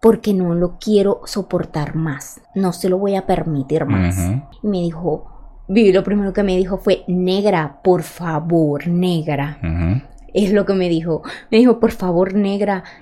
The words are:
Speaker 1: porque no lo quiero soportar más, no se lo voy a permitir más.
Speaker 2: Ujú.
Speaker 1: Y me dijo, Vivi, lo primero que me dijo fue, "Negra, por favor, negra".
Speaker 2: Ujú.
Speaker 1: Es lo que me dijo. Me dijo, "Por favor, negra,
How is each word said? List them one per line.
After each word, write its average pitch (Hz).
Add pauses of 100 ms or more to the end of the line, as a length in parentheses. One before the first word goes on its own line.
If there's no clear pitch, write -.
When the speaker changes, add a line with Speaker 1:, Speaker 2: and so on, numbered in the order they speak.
Speaker 1:
porque 214
no 180
lo 175
quiero 202
soportar 170
más, 156 (140)
no 190
se 185
lo 180
voy 202
a 190
permitir 156
más. 92
Speaker 2:
Ujú. 95 (200)
Speaker 1:
Y 214
me 196
dijo, 165 (420)
Vivi, 196
lo 190
primero 196
que 202
me 185
dijo 185
fue, -
"Negra, 180
por 180
favor, 160
negra". 160
Speaker 2:
Ujú. 85 (300)
Speaker 1:
Es 196
lo 202
que 202
me 180
dijo. 165 (280)
Me 220
dijo, 240
"Por 233
favor, 185
negra, 196 (180)